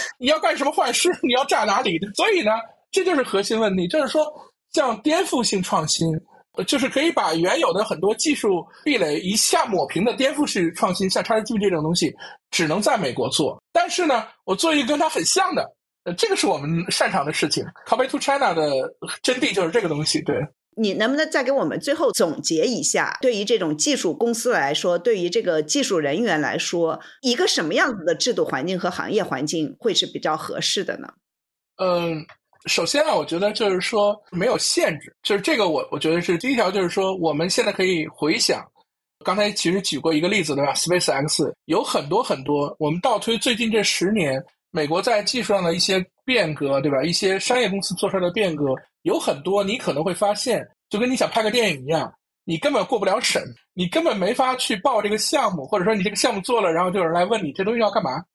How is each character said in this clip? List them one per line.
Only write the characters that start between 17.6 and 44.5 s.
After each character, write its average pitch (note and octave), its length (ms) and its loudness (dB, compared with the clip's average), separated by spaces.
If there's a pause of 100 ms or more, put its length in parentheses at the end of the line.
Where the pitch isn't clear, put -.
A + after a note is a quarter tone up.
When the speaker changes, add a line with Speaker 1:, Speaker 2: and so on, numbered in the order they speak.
Speaker 1:
Copy B3+ 200 2
to C4 120 -4
China C#4 340 2
的 D#3 160 0 (540)
真 B3+ 160 0
谛 B3 140 0
就 F#3 120 0
是 D#3+ 60 -2
这 A#3+ 100 2
个 F#3+ 60 0
东 D3+ 180 -2
西， D#3 160 0
对。 - 140 -2 (400)
Speaker 2:
你 G#3+ 180 0
能 G#3+ 160 0
不 C4+ 60 0
能 D#4 140 0
再 D#4 140 0
给 B3 80 0
我 C4+ 120 2
们 C#3+ 160 -2
最 C#4 140 0
后 D4 180 2
总 E3+ 300 0
结 D#3+ 240 0
一 A3+ 160 -2
下， - 400 0
对 B3 160 2
于 G3+ 80 -2
这 A3 140 2
种 D#3 180 -2
技 C#4+ 180 0
术 F3+ 160 0
公 A#3 220 0
司 A3+ 180 -2
来 D3+ 220 2
说， F3 240 0
对 G3+ 240 2
于 F3 80 0
这 A3+ 120 0
个 D#3+ 200 2
技 C4 220 0
术 F3+ 160 2
人 D3 200 0
员 F#3 220 2
来 A#2 160 0
说， E3+ 420 -2 (220)
一 A#3+ 140 2
个 F#4 120 2
什 - 160 0
么 E3 120 -2
样 C#4+ 200 0
子 F3 100 -12
的 E3 100 2
制 A3 180 0
度 F3 100 2
环 C3+ 220 -4
境 F#3 140 -2
和 F3+ 100 -2
行 A#2 220 -6
业 G3 120 0
环 C3+ 220 -4
境 D#3 340 -4
会 G#3+ 140 0
是 E3+ 140 0
比 - 120 -8
较 D#3 160 0
合 - 240 -6
适 - 240 -2
的 - 140 -6
呢？ - 100 -14 (680)
Speaker 1:
嗯， F3 480 0 (400)
首 - 180 0
先 D4 200 2
啊， D#4 100 0
我 E3 100 2
觉 D#3+ 140 -4
得 G3+ 140 2
就 G#3 180 0
是 F#3 100 2
说 G#3 400 2 (120)
没 F3+ 160 0
有 A3 100 2
限 G3+ 420 0
制， - 220 -20
就 G#3 140 0
是 G3+ 60 0
这 D#4+ 140 2
个 G3+ 140 2
我， C#3+ 220 -2
我 D3 80 -4
觉 D#3 120 0
得 E3+ 80 2
是 F3 200 0
第 D3+ 120 -2
一 F#3+ 40 0
条， G3 160 2
就 G3 100 0
是 F3 80 0
说 F#3+ 280 0
我 E3 140 0
们 D3+ 160 0
现 E3+ 160 0
在 D3+ 80 -2
可 F#3 140 0
以 F3 220 0
回 D#3 320 0
想， - 260 0 (580)
刚 F#3 120 0
才 G#3 160 0
其 - 200 0
实 G3 80 2
举 D#3+ 200 -4
过 E3 120 0
一 D3+ 80 2
个 E3+ 80 0
例 G3+ 140 2
子， D3 140 -2
对 C#3 100 0
吧？ C#3 80 0
SpaceX D#3 800 0 (120)
有 D#3 180 0
很 C#3+ 260 -2
多 G#3 140 2
很 C3+ 200 -4
多， C#3+ 360 -2
我 D3+ 100 0
们 E3+ 100 0
倒 A3+ 200 2
推 A3+ 180 -2
最 B3 180 0
近 A3+ 140 -2
这 G#3+ 140 2
十 G3 280 0
年， C#3+ 320 0 (280)